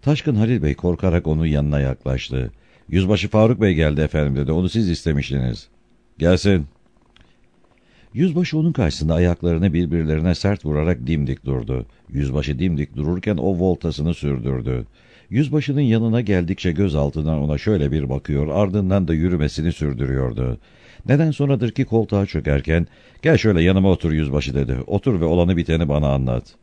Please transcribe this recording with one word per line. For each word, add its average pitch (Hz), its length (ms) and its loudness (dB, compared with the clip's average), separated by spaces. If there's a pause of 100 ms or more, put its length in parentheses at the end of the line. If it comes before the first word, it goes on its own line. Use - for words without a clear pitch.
Taşkın 143 340 0
Halil 110 280 0
Bey 73 100 0
korkarak 87 540 0
onun 78 180 0
yanına 73 340 0
yaklaştı. 65 720 -4 (380)
"Yüzbaşı 95 400 0
Faruk 110 320 4
Bey 98 120 4
geldi 76 280 2
efendim." 73 340 0
dedi. 67 160 -2
"Onu 87 180 0
siz 107 200 0
istemiştiniz." 69 760 -2 (500)
"Gelsin." 90 480 2 (1500)
Yüzbaşı 156 440 0
onun 160 140 2
karşısında 80 420 0
ayaklarını 85 600 2
birbirlerine 80 600 0
sert 98 300 -2
vurarak 76 420 -2
dimdik 69 380 -2
durdu. 64 400 -4 (240)
Yüzbaşı 69 500 -2
dimdik 76 360 -2
dururken 87 420 -2
o 87 220 -2
voltasını 85 540 0
sürdürdü. 64 720 -4 (440)
Yüzbaşının 139 520 0
yanına 113 400 2
geldikçe 92 500 0
gözaltından 76 680 0
ona 73 180 0
şöyle 80 340 0
bir 71 180 -2
bakıyor, 69 380 -2
ardından 95 600 0
da 82 60 2
yürümesini 80 580 0
sürdürüyordu. 65 840 -2 (480)
Neden 151 260 2
sonradır 135 400 0
ki 131 140 -2
koltuğa 101 400 0
çökerken, 76 600 0 (340)
"Gel 156 160 4
şöyle 92 260 4
yanıma 95 280 4
otur 82 200 0
yüzbaşı." 71 440 -2
dedi. 65 200 0 (120)
"Otur 101 340 0
ve 82 40 0
olanı 87 320 2
biteni 82 320 0
bana 71 240 2
anlat." 62 500 -4